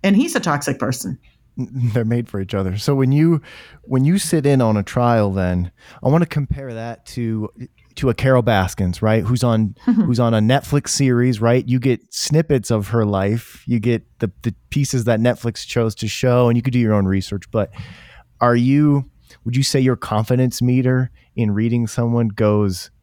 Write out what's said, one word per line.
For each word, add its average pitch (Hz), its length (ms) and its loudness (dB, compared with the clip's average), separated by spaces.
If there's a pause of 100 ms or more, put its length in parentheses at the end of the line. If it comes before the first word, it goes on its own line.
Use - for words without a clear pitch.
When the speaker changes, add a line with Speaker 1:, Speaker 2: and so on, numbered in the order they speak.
Speaker 1:
And 196 140 2
he's 254 180 0
a 180 60 0
toxic 143 400 -4
person. 127 400 -6 (480)
Speaker 2:
<laughs> 120 260 -4
They're 117 100 0
made 117 240 -2
for 101 120 -6
each 95 140 -6
other. 95 240 -2
So 143 160 -2
when 135 180 2
you, 156 280 2 (420)
when 131 220 0
you 175 140 2
sit 156 280 -2
in 139 140 4
on 110 160 2
a 101 60 0
trial, 117 500 0
then 90 400 -2 (300)
I - 60 0
wanna 160 180 2
compare 135 480 -6
that 113 320 -10
to, 113 420 -4 (480)
to 135 120 0
a 117 60 2
Carol 127 280 2
Baskins, 95 600 0
right? 110 220 2
Who's 117 200 0
on, 110 360 0
Speaker 1:
<laughs> - 60 -6
Mm-hmm. 226 160 2
Speaker 2:
who's 135 180 0
on 117 140 2
a 110 60 2
Netflix 131 500 0
series, 123 500 2
right? 123 260 2
You 123 140 0
get 123 340 -2
snippets 151 560 0
of 104 180 0
her 113 160 0
life. 101 600 -2
You 120 140 0
get 113 240 -2 (160)
the, 107 100 -4 (120)
the 113 120 -4 (160)
pieces 131 340 -2
that 113 160 0
Netflix 117 460 -2
chose 113 300 -2
to 110 120 -6
show, 123 400 2
and 117 80 2
you 120 60 0
could 131 100 -2
do 123 60 0
your 110 160 2
own 98 120 2
research. 95 440 -4
But 104 200 -2 (720)
are 120 160 4
you, 139 540 2 (340)
would 120 120 -4
you 135 60 0
say 135 180 0
your 127 160 2
confidence 120 680 0
meter 127 480 0 (260)
in 113 160 0
reading 117 340 0
someone 117 420 -2
goes 104 640 0 (120)